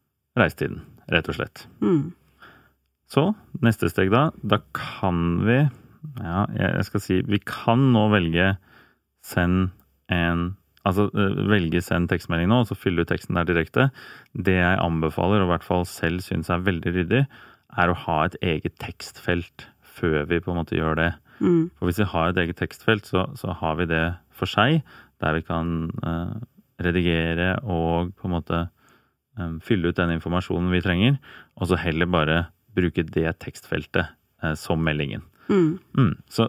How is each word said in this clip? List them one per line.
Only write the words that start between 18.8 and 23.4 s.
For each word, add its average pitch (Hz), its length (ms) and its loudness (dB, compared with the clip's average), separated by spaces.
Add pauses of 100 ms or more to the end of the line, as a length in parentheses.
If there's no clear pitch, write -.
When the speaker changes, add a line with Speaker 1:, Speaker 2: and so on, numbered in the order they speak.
Speaker 1:
før 78 460 -2
vi 85 120 0
på 90 120 -6
en 87 120 -2
måte 85 140 -4
gjør 80 180 0
det. 82 140 0 (320)
Speaker 2:
Mm. 175 360 2
Speaker 1:
For - 100 -4
hvis 87 120 0
vi 104 60 2
har 87 240 0
et 90 80 -2
eget 82 200 0
tekstfelt, - 480 -2
så, 92 200 0 (120)
så 98 180 -8